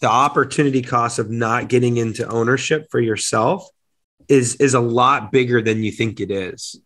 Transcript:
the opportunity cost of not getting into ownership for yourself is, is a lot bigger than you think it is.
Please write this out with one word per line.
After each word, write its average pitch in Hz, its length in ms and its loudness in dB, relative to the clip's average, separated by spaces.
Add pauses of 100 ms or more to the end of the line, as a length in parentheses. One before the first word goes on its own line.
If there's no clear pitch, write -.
the 123 80 2
opportunity 135 720 2
cost 120 380 -2
of 104 100 -4
not 117 400 -2
getting 123 280 2
into 113 300 -4
ownership 127 640 -2
for 127 80 0
yourself 113 680 0 (640)
is, 131 260 2
is 139 180 2
a 127 60 4
lot 120 520 2
bigger 123 300 2
than 110 220 0
you 104 80 -2
think 113 280 -4
it 98 120 -4
is. - 540 -8